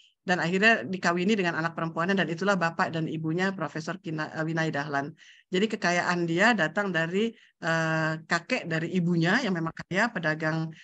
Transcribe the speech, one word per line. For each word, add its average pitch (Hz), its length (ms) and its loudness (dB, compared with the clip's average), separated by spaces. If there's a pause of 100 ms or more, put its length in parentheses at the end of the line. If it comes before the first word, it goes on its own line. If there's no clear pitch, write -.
(220)
Dan 180 160 2
akhirnya 185 480 4
dikawini 180 480 0
dengan 175 240 0
anak 160 160 -2
perempuannya, 165 400 -2
dan 170 160 0
itulah 190 240 2
bapak 165 400 0
dan 160 160 -2
ibunya 165 400 -2
Profesor 160 480 -6
Kina-, 156 320 -6
eh, 160 160 -4
Winay 160 240 0
Dahlan. 147 400 -2 (400)
Jadi 185 240 2
kekayaan 175 480 0
dia 175 320 4
datang 185 400 -2
dari, 185 400 0 (320)
eh, 160 460 2 (180)
kakek 170 400 -2
dari 160 240 -2
ibunya 175 480 4
yang 190 160 0
memang 160 160 -4
kaya, 196 400 0
pedagang, 160 560 0 (140)